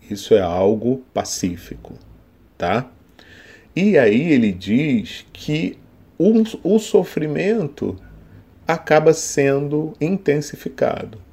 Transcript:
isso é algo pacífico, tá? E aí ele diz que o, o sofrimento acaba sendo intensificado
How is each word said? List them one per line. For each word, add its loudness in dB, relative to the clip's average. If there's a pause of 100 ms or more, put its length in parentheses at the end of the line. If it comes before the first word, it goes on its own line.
isso 0
é 6
algo 0 (100)
pacífico, -8 (600)
tá? -4 (880)
E 4
aí 4
ele 4
diz -2
que -6 (400)
o, 4 (180)
o 2
sofrimento -2 (720)
acaba 4
sendo -2
intensificado -4 (140)